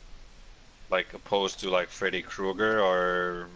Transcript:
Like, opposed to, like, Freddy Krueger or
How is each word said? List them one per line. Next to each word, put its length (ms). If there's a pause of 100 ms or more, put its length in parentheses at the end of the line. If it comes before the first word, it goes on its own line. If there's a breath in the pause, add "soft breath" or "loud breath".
(880)
Like, 240
opposed 480
to, 80
like, 200
Freddy 320
Krueger 600
or 760